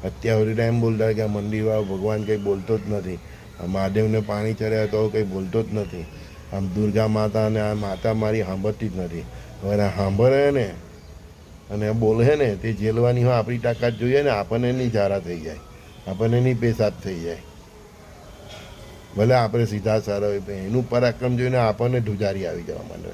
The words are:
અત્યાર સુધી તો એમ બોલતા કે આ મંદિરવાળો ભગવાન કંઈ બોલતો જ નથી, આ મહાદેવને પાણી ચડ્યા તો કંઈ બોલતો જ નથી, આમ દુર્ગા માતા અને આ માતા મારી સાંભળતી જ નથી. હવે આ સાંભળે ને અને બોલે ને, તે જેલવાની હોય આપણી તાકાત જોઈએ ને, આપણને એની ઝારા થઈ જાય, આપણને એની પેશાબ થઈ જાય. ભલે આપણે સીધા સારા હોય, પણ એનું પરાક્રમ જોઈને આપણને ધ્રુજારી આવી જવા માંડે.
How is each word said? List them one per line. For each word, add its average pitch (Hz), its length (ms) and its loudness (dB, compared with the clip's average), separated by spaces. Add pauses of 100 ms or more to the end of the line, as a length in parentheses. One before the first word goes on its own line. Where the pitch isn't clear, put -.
અત્યાર 110 360 0
સુધી 107 160 2
તો 113 60 0
એમ 117 200 2
બોલતા 110 320 2
કે 107 80 -2
આ 107 60 0
મંદિરવાળો 107 560 0
ભગવાન 101 400 -2
કંઈ 107 140 0
બોલતો 101 400 0
જ 104 100 -2
નથી, 92 320 -4 (400)
આ 87 60 -8
મહાદેવને 98 560 2
પાણી 107 320 -2
ચડ્યા 110 320 0
તો 107 240 2
કંઈ 107 140 0
બોલતો 95 400 -2
જ - 100 -4
નથી, 90 320 -4 (480)
આમ 98 140 -2
દુર્ગા 104 400 2
માતા 107 380 2
અને 107 160 2
આ 104 120 0
માતા 101 400 -2
મારી 110 300 0
સાંભળતી 98 460 -2
જ 90 80 -8
નથી. 85 280 -6 (380)
હવે 104 200 2
આ 92 120 0
સાંભળે 120 560 4
ને 127 160 0 (1000)
અને 107 220 -2
બોલે 113 440 4
ને, 127 200 2
તે 110 180 -4
જેલવાની 117 500 2
હોય 123 100 6
આપણી 117 240 0
તાકાત 117 360 0
જોઈએ 123 300 2
ને, 143 60 4
આપણને 113 400 0
એની 127 200 0
ઝારા 101 300 2
થઈ 87 200 -6
જાય, 78 200 -10 (480)
આપણને 113 300 2
એની 127 160 4
પેશાબ 110 400 2 (100)
થઈ 92 160 -6
જાય. 82 220 -6 (1800)
ભલે 113 180 6
આપણે 117 300 4
સીધા 104 340 2
સારા 101 280 0
હોય, 101 120 0
પણ 98 140 -10
એનું 107 360 -2
પરાક્રમ 123 480 2
જોઈને 127 200 0
આપણને 120 420 2
ધ્રુજારી 98 460 -2
આવી 85 180 -6
જવા 85 200 -8
માંડે. 50 300 -12